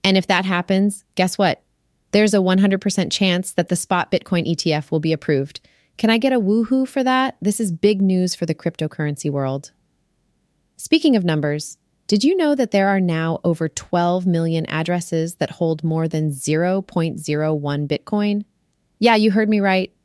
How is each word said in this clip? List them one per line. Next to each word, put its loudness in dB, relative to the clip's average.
And 4
if 0
that 0
happens, 0
guess 0
what? 0
There's 4
a 4
one 2
hundred 2
percent -2
chance 0
that 0
the 0
spot -2
Bitcoin -2
E -2
T -2
F -2
will 0
be -2
approved. -2
Can 2
I 4
get 2
a 2
woohoo 0
for -4
that? 0
This -2
is -2
big 2
news 2
for -6
the -2
cryptocurrency -4
world. -4
Speaking 2
of 0
numbers, -2
did 2
you 4
know 2
that -2
there 2
are 2
now -2
over 0
twelve -2
million 0
addresses -4
that -4
hold -2
more 0
than -2
zero -2
point -4
zero -2
one -4
Bitcoin? -2
Yeah, 4
you 4
heard 2
me 2
right. 0